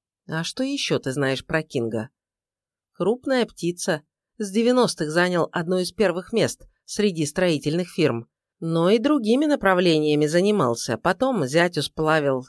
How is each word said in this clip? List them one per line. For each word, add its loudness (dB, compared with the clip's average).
А -6
что -6
еще -2
ты -6
знаешь -2
про -2
Кинга? -4
Крупная -2
птица. -4
С -8
девяностых 2
занял 0
одно -2
из -4
первых -2
мест -2
среди -2
строительных -2
фирм. 0
Но 2
и 6
другими 2
направлениями 2
занимался. 0
Потом 0
зятю 0
сплавил 0